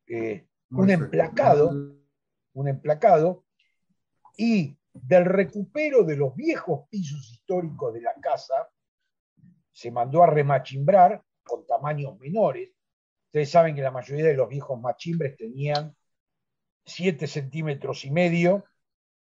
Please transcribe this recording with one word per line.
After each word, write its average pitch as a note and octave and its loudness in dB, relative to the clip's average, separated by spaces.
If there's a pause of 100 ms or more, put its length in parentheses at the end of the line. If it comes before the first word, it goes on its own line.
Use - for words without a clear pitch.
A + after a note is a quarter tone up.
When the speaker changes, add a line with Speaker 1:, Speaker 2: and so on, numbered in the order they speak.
Speaker 1:
eh, A2+ -8 (240)
un F#3 2
Speaker 2:
Perfecto. F#3 2
Speaker 1:
emplacado, E3 2 (840)
un C#3 -6
emplacado, D#3 2 (960)
y G3+ 0 (140)
del F3 4
recupero G#3 0
de D#3 -2
los C3+ -2
viejos G#3 -6
pisos C#3+ -10
históricos C#3 -6
de A2+ -12
la A#2 -6
casa, D3+ -6 (1040)
se - -14
mandó B2+ 2
a E3+ 8
remachimbrar D3+ 4 (200)
con A#2 -10
tamaños C3+ -6
menores. F#3 -2 (560)
Ustedes D3 -4
saben E3 4
que C#3 -6
la C3+ -2
mayoría C3 -4
de D#3 4
los B2+ 0
viejos C3+ -10
machimbres C#3+ -6
tenían D3 -8 (920)
siete E3 -6
centímetros C#3 -8
y C3+ -12
medio, F3 2 (640)